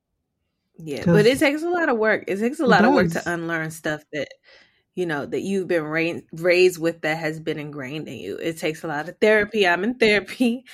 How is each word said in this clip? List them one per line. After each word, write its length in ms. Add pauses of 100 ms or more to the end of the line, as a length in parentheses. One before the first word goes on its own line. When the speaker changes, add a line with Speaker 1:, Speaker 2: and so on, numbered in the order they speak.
(760)
Speaker 1:
Yeah, 280
Speaker 2:
'Cause 60
Speaker 1:
but 140
it 140
takes 240
a 60
lot 200
of 80
work. 300
It 100
takes 220
a 60
Speaker 2:
It 80
Speaker 1:
lot 120
of 80
work 180
to 100
Speaker 2:
does. 100
Speaker 1:
unlearn 400
stuff 400
that 160 (680)
you 100
know, 200
that 160
you've 260
been 160
ra-, 360 (120)
raised 480
with 220
that 160
has 220
been 200
ingrained 480
in 100
you. 200
It 200
takes 260
a 40
lot 220
of 100
therapy. 480
I'm 160
in 120
therapy. 800